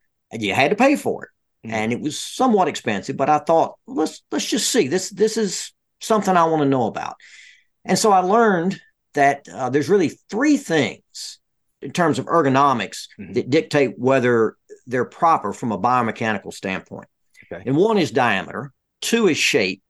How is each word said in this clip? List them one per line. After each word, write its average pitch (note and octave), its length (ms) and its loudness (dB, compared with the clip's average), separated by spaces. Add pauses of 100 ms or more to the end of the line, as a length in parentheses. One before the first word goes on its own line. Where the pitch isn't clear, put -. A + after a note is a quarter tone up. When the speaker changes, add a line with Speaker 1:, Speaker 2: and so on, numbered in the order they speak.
(320)
Speaker 1:
and A#2 100 -8
you G2 120 -2
had C3+ 160 2
to - 60 -2
pay C#4 200 2
for - 300 -6
it. - 420 -20
Speaker 2:
Mm. A2+ 40 -10
Speaker 1:
And A2 200 -2
it A#2+ 80 -4
was C3+ 180 -6
somewhat G#3+ 480 0
expensive, A#2 500 -4
but C3+ 140 0
I D3+ 80 4
thought, D#3+ 380 0 (100)
"Let's, - 460 -6
let's - 140 -4
just B3 220 -2
see. F3+ 200 2
This, F3 220 -4
this G#3+ 260 0
is G#3 360 -4 (280)
something G3+ 360 2
I E3 100 4
wanna D#3 180 2
know C3 240 2
about." - 260 -8 (720)
And F#3 120 0
so A3 140 2
I F#3+ 120 6
learned G3 580 2 (360)
that, C#3+ 360 0
uh, B2 160 -4
there's C3+ 220 0
really F3+ 200 2 (200)
three C#4 260 2
things - 840 -4 (420)
in C3+ 100 -12
terms D#3 260 2
of B2 80 -4
ergonomics C3+ 800 2 (100)
Speaker 2:
Mm-hmm. G2 160 -14
Speaker 1:
that A#2+ 160 -2
dictate D3 480 0
whether B2 580 2 (300)
they're B2 180 -2
proper D3 480 0
from A2+ 200 -6
a G2 60 -4
biomechanical A2+ 760 -2
standpoint. - 540 -10 (440)
Speaker 2:
Okay. F2 140 -14
Speaker 1:
And C3 100 0
one G#3 220 4
is D3 120 0
diameter, A2+ 640 -2 (280)
two A3+ 280 2
is C#3+ 80 2
shape, G2 540 0